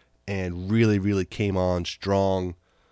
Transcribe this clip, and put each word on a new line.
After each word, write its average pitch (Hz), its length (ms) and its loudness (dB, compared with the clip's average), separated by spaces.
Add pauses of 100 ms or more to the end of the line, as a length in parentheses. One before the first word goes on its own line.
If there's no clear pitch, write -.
(280)
and 92 420 -6
really, 110 300 4
really 98 260 0
came 98 320 -2
on 90 280 0
strong, 95 680 0 (380)